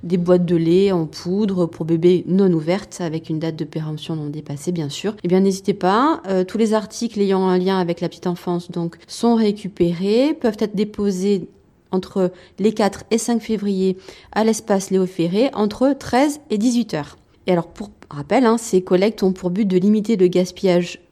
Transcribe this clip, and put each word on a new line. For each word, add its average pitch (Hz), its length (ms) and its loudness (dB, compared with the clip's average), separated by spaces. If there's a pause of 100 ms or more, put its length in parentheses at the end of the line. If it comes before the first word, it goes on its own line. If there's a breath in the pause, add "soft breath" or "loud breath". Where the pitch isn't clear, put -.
des 175 120 -2
boîtes 180 300 4
de 170 100 0
lait 175 380 4
en 165 140 0
poudre 185 580 -2
pour 165 180 -8
bébé 165 420 4
non 190 280 4
ouvertes, 165 480 -2
avec 160 280 -6
une 160 100 -2
date 160 180 -6
de 160 80 -6
péremption 156 500 -8
non 151 140 -8
dépassée, 147 420 -8
bien 165 160 -4
sûr. 202 380 -8
Eh - 20 0
bien, 185 140 4
n'hésitez 190 320 0
pas, 240 560 2
euh, 185 160 0
tous 196 120 -8
les 214 160 2
articles 214 460 -4
ayant 190 300 2
un 180 80 4
lien 190 220 0
avec 170 200 -2
la 175 80 -4
petite - 200 -6
enfance, 175 440 -4
donc, 170 240 -6 (120 soft breath)
sont 233 280 0
récupérés, 208 1000 0
peuvent 226 260 -2
être 214 160 -4
déposés 202 760 -2 (420)
entre 185 400 -2 (280 loud breath)
les 208 120 2
quatre 208 400 0
et 226 60 2
cinq 226 240 -2
février 196 560 -2 (340 loud breath)
à 214 140 0
l'espace 214 440 0
Léo 190 160 2
Ferré, 185 480 0
entre 214 460 0
treize 285 400 0 (100)
et 214 80 0
dix-huit 233 360 0
heures. 147 240 -8 (280)
Et 185 80 2
alors, 170 140 0
pour - 240 -16 (180)
rappel, 170 360 0
hein, 226 120 4
ces 185 240 0
collectes 196 420 2
ont 190 80 4
pour 180 200 -4
but 202 140 0
de 185 120 2
limiter 208 400 2
le 185 100 4
gaspillage 180 720 0 (120)